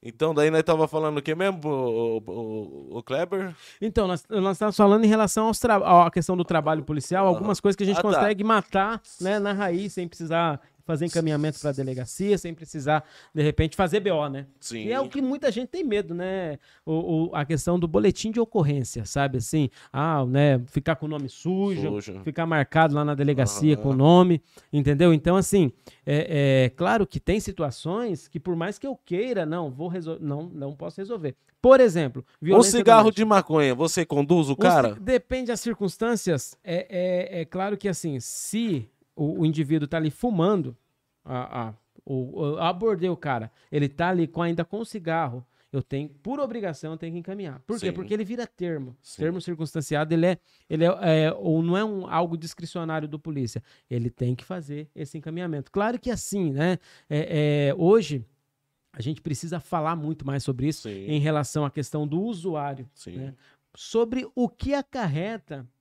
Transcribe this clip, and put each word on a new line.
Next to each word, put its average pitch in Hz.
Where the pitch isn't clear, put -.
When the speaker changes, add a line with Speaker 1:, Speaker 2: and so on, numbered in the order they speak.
Speaker 1:
então, 156
daí 151
nós 160
tava 160
falando 156
o 143
quê 156
mesmo, 185
ô, 117
ô, 110
ô, 98
ô, 117
Kleber? 175
Speaker 2:
Então, 214
nós, 180
nós 196
távamos 214
falando 208
em 214
relação 220
aos 220
tra-, 180
à 170
questão 180
do 175
trabalho 156
policial, 175
Speaker 1:
Aham. 185
Speaker 2:
algumas 202
coisas 202
que 208
a 196
gente 190
Speaker 1:
Ah, 175
tá. 208
Speaker 2:
consegue 202
matar, 214
né, 196
na 202
raiz, 196
sem 180
precisar 165
fazer 160
encaminhamento 156
pra 147
delegacia, 135
sem 170
precisar, 151
de 156
repente, 156
fazer 190
B 196
O, 147
né? 139
Speaker 1:
Sim. 226
Speaker 2:
Que 214
é 262
o 262
que 269
muita 269
gente 233
tem 359
medo, 202
né? 180
O, 160
o, -
a 147
questão 160
do 170
boletim 202
de 220
ocorrência, 143
sabe? 139
Assim, 135
ah, 147
né, 131
ficar 156
com 156
o -
nome 147
sujo, 190
Speaker 1:
Sujo. 98
Speaker 2:
ficar 165
marcado 160
lá 147
na 147
delegacia 143
Speaker 1:
Aham. -
Speaker 2:
com 139
o 135
nome, 170
entendeu? 147
Então, 160
assim, 185
é, 143
é 120
claro 185
que -
tem 196
situações 175
que -
por 175
mais 170
que -
eu 269
queira, 202
não, 160
vou 147
resol-, 165
não, 147
não 151
posso 156
resolver. 196
Por 262
exemplo, 160
Speaker 1:
Um 151
Speaker 2:
violência 190
Speaker 1:
cigarro 226
Speaker 2:
doméstica. 214
Speaker 1:
de 220
maconha, 160
você 156
conduz 143
o 139
Speaker 2:
Um -
Speaker 1:
cara? 147
Speaker 2:
ci-, 107
depende 254
das -
circunstâncias. 202
É, 180
é, 185
é 160
claro 196
que, 202
assim, 156
se 196
o, 160
o 156
indivíduo 151
tá 170
ali 156
fumando, 175
a, 123
a, 107
o, 131
o, 156
eu 156
abordei 185
o 175
cara, 120
ele 143
tá 170
ali 175
com, 170
ainda 170
com 214
cigarro, 160
eu 135
tenho, 143
por 220
obrigação, 202
eu 165
tenho 165
que 175
encaminhar. 175
Por 226
quê? 208
Speaker 1:
Sim. 180
Speaker 2:
Porque 190
ele 214
vira 233
termo. 147
Speaker 1:
Sim. -
Speaker 2:
Termo 170
circunstanciado, 156
ele 165
é, 180
ele 160
é, 170
é, -
ou 165
não 170
é 208
um, 196
algo 170
discricionário 160
do 151
polícia. 139
Ele 120
tem 123
que -
fazer 151
esse 151
encaminhamento. 160
Claro 208
que 247
assim, 190
né? 170
É, 147
é, 139
hoje, 165
a 123
gente 143
precisa 160
falar 165
muito 151
mais 139
sobre 135
isso 156
Speaker 1:
Sim. 98
Speaker 2:
em 151
relação 147
à 135
questão 147
do 156
usuário, 156
Speaker 1:
Sim. -
Speaker 2:
né? 135
Sobre 240
o 247
que -
acarreta 185